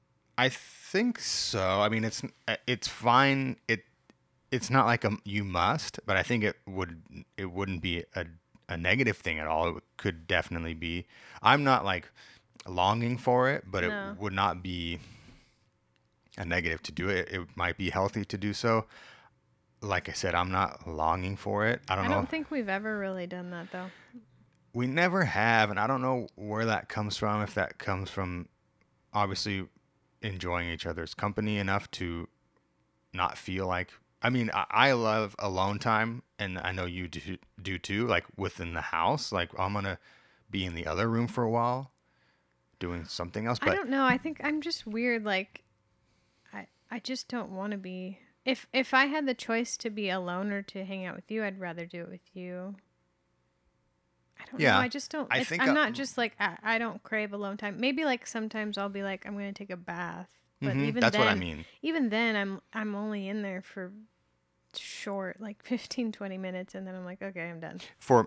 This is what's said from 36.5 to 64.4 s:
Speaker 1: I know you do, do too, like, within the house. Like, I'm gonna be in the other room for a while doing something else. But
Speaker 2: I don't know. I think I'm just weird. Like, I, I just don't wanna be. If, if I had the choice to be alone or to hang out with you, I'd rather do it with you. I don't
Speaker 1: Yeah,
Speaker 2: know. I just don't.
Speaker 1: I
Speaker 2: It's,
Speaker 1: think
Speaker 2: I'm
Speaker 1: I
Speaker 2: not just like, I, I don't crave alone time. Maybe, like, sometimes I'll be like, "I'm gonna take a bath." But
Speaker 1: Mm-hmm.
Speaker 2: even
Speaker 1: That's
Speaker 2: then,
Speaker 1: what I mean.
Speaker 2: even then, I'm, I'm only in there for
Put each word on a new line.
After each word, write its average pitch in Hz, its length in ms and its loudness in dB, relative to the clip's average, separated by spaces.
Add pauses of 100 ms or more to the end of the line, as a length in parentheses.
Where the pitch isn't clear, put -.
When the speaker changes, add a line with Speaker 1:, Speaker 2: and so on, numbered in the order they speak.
Speaker 1:
I 90 140 -2
know 92 140 -2
you 90 220 -4
do, 85 280 -8 (240)
do 92 160 -4
too, 104 300 0
like, 90 180 4 (140)
within 87 340 -4
the 82 80 -4
house. 90 520 2
Like, 87 260 0
I'm 95 160 0
gonna 98 240 -2 (520)
be 98 140 -2
in 87 100 -2
the 82 120 -4
other 90 220 2
room 117 180 2
for 123 180 -2
a 113 60 0
while 120 400 0 (880)
doing 87 260 -4
something 90 420 -6
else. 120 120 0
But - 120 2
Speaker 2:
I - 40 6
don't 381 160 -2
know. 269 140 2
I 254 120 6
think 311 260 -6
I'm 302 200 0
just 320 240 -6
weird. 226 380 -2
Like, 202 400 -2 (880)
I, 196 140 -12 (220)
I 240 100 -6
just - 280 -8
don't 226 220 -6
wanna 196 280 -6
be. 185 420 -10 (260)
If, 262 260 -2
if 262 220 2
I 269 120 8
had 294 200 0
the 254 80 2
choice 233 440 0
to 233 120 -6
be 208 180 -2
alone 185 420 -2
or 202 120 -2
to 196 220 -8
hang 190 200 -6
out 180 100 -6
with - 160 -14
you, 220 140 -2
I'd 196 160 -6
rather 170 240 -6
do 175 180 -10
it 170 60 -10
with - 260 -18
you. 180 400 -10 (1700)
I - 100 -14
don't 254 100 -8
Speaker 1:
Yeah, 135 120 8
Speaker 2:
know. - 80 10
I 247 80 2
just 269 240 -6
don't. 302 180 -4
Speaker 1:
I 117 80 4
Speaker 2:
It's, 254 100 0
Speaker 1:
think 269 140 0
Speaker 2:
I'm 262 80 4
Speaker 1:
I - 20 4
Speaker 2:
not 294 200 4
just 262 260 -6
like, 233 220 0
I, 214 220 0
I 226 160 0
don't 233 260 -4
crave 214 280 -4
alone 202 240 -6
time. 208 220 -6
Maybe, 269 260 0
like, 254 220 0
sometimes 214 520 -4
I'll 202 100 -2
be 196 160 -6
like, 190 220 -6
"I'm 208 80 -8
gonna 202 180 -6
take 196 180 -12
a 180 60 -6
bath." 175 520 -8 (320)
But 139 100 0
Speaker 1:
Mm-hmm. 135 140 2
Speaker 2:
even 143 160 0
Speaker 1:
That's 147 160 6
Speaker 2:
then, - 80 6
Speaker 1:
what 107 80 6
I 95 40 4
mean. 80 280 -4 (180)
Speaker 2:
even 302 260 0
then, 220 280 2
I'm, 196 240 -2 (120)
I'm 214 240 -4
only 202 320 -4
in 208 140 -4
there 185 200 -6
for 185 300 -12 (840)